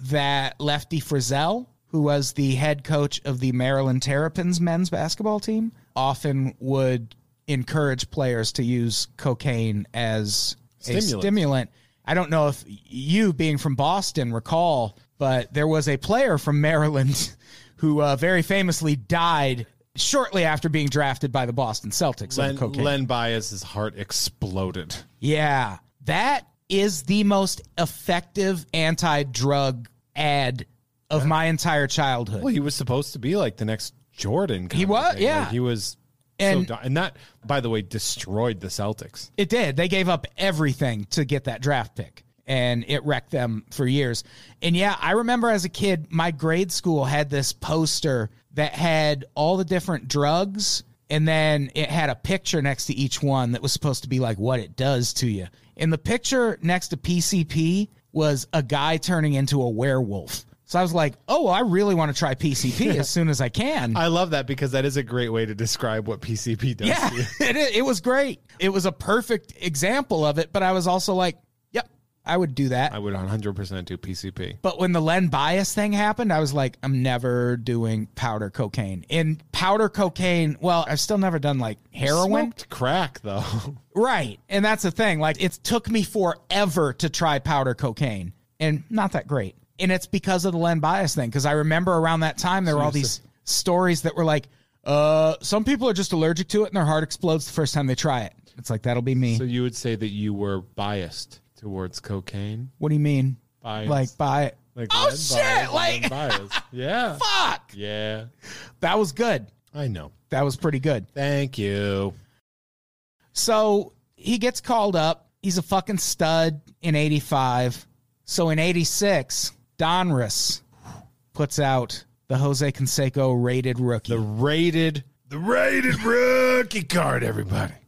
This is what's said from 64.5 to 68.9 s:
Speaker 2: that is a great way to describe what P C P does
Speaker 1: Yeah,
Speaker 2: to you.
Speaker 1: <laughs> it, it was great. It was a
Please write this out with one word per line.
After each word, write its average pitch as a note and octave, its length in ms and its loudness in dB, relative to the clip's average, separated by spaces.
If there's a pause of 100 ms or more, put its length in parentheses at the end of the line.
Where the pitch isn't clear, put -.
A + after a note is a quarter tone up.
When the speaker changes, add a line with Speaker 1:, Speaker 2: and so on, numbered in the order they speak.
Speaker 2:
that C3+ 140 2
is C#3 120 0
a C#3 60 0
great A#2+ 260 -2
way A2+ 160 0
to G#2+ 80 -6
describe A2 540 -2
what G#2+ 120 -4
P A2+ 160 -6
C A2+ 200 -2
P B2+ 180 -2
does D3 140 -2
Speaker 1:
Yeah, - 220 2
Speaker 2:
to B2 60 -6
you. B2 160 -2
Speaker 1:
<laughs> - 100 -10
it, B3+ 340 0
it B3 100 2
was A3+ 160 0
great. B3+ 380 0 (200)
It F#3+ 100 2
was F#3+ 180 0
a F#3 40 0